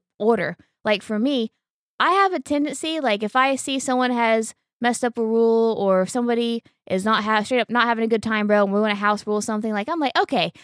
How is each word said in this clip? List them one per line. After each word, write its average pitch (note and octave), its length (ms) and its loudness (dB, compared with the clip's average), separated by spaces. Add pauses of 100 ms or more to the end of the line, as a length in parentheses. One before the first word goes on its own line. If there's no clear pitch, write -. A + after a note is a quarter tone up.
(200)
order. G3+ 380 0 (260)
Like, G#3+ 200 0
for G#3+ 160 -4
me, B3 320 0 (480)
I D4+ 120 2
have F#4+ 220 2
a D#4+ 60 -2
tendency, D4+ 600 -4
like, G#3+ 240 0
if G#3 120 -6
I C4+ 200 2
see C4+ 240 -4
someone B3+ 320 0
has A3+ 420 0 (280)
messed A#3+ 240 0
up A#3+ 120 -4
a A#3 80 -2
rule A3+ 540 2
or F#3+ 220 2
if F#3 80 -2
somebody A#3 540 -2 (260)
is F#3+ 160 -2
not G#3+ 180 2
ha-, G#3+ 200 0
straight A#3+ 180 0
up - 80 -4
not A#3 160 2
having A3+ 180 0
a A3+ 40 0
good A3 160 0
time, G#3+ 240 0
bro, G#3 160 4
and G3 100 0
we G3+ 60 2
wanna G#3+ 160 0
house G#3 300 -2
rule G#3 160 -2
something, G#3+ 300 -4
like, G#3 180 -4
I'm E4+ 100 -4
like, C#4 200 -2
"Okay, F#3 320 0 (120)